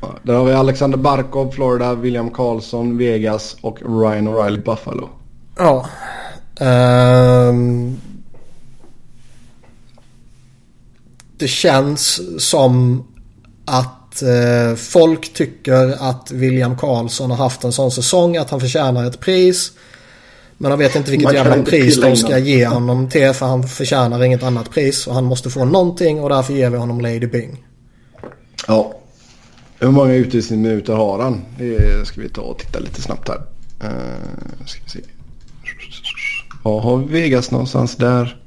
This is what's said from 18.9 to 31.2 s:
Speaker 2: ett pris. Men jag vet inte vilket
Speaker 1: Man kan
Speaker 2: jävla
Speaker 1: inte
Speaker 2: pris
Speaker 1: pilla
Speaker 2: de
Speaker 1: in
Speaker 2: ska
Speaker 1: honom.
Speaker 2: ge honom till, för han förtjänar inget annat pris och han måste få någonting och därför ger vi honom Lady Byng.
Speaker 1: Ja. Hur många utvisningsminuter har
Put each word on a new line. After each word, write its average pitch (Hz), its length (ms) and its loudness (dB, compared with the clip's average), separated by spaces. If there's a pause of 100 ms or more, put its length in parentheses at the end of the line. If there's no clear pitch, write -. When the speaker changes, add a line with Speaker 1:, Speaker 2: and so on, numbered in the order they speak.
Speaker 2:
ett 120 140 -8
pris. 185 520 2 (840)
Men 139 120 0
jag 143 80 0
vet 139 180 2
inte 143 140 -2
vilket 139 140 2
Speaker 1:
Man 139 100 4
kan 139 100 4
Speaker 2:
jävla - 140 4
Speaker 1:
inte - 120 0
Speaker 2:
pris 139 240 6
Speaker 1:
pilla 123 120 4
Speaker 2:
de 131 40 8
Speaker 1:
in 123 60 4
Speaker 2:
ska 113 120 0
Speaker 1:
honom. 131 160 2
Speaker 2:
ge 131 220 4
honom 123 420 0
till, 135 240 4
för 131 140 -2
han 127 220 0
förtjänar 123 540 0
inget 127 200 2
annat 120 280 -2
pris 139 360 0
och 123 80 -6
han 127 100 0
måste 127 260 -2
få 131 140 -2
någonting 170 560 2
och 143 80 -2
därför 135 260 0
ger 127 160 2
vi 120 60 -2
honom 120 240 -4
Lady 117 260 -2
Byng. 117 380 -6 (1040)
Speaker 1:
Ja. 110 240 2 (840)
Hur 127 120 2
många 135 240 6
utvisningsminuter 110 800 0
har 107 280 0